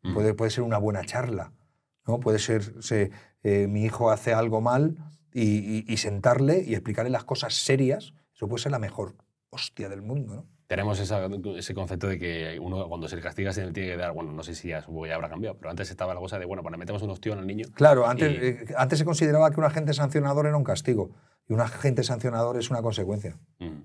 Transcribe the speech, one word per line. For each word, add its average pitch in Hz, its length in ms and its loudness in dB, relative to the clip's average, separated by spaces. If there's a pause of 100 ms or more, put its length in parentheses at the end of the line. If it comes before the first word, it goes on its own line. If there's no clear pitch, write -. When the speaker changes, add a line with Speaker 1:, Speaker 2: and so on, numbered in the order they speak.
Speaker 1:
Mm. 92 120 -4
Speaker 2:
Puede, 107 200 2
puede 110 160 0
ser 120 140 -2
una 113 140 0
buena 101 260 -2
charla, 117 480 -6 (540)
¿no? 120 140 0
Puede 110 180 2
ser, 107 440 -2
se, 101 280 2 (320)
eh, 101 260 4
mi 104 160 2
hijo 113 260 2
hace 110 240 2
algo 110 260 2
mal 135 360 2 (360)
y, 120 100 0 (360)
y, 107 100 -6
y 113 80 0
sentarle 127 720 4
y 110 80 -2
explicarle 113 360 -2
las 123 140 -2
cosas 127 300 -4
serias. 135 580 2 (220)
Eso 107 140 -8
puede 117 140 -4
ser 143 100 -2
la 127 60 -2
mejor 98 360 -6 (360)
hostia - 380 -10
del 98 140 -10
mundo, 113 320 -6
¿no? - 120 -14 (220)
Speaker 1:
Tenemos 98 320 0
esa, 95 260 -2 (300)
ese 92 180 -8
concepto 92 340 -4
de 92 100 -2
que 82 420 -6
uno, 90 280 -6
cuando 82 200 -8
se 90 80 -8
le 82 60 -10
castiga, 92 320 -4
se 95 100 -4
le 87 80 -8
tiene 95 180 -6
que 87 60 -6
dar, 87 160 -4
bueno, 78 200 -8
no 78 100 -10
sé 82 120 -12
si 87 140 -12
ya, 78 140 -8
supongo 80 220 -10
que 80 40 -10
ya 80 60 -4
habrá 80 160 -6
cambiado, 98 260 -8
pero 78 140 -12
antes 90 200 -8
estaba 92 220 -6
la 90 80 -8
cosa 95 180 -8
de, 90 60 -8
bueno, 90 180 -8
pues 82 100 -10
le 85 60 -10
metemos 101 240 -6
un 104 60 -6
ostión 101 300 -6
al 95 80 -8
niño 107 180 -6 (100)
Speaker 2:
Claro, 139 320 10
antes, 127 260 2
Speaker 1:
y 127 140 0
Speaker 2:
eh, 120 180 -2 (120)
antes 131 220 2
se 151 80 2
consideraba 156 440 6
que 151 80 0
un 156 60 4
agente 151 300 2
sancionador 143 520 2
era 151 120 2
un 135 60 2
castigo, 107 460 0 (380)
y 110 60 2
un 110 80 4
agente 120 400 0
sancionador 120 560 0
es 117 120 -2
una 120 120 0
consecuencia. 101 560 -4 (220)
Speaker 1:
Mm. 78 240 -10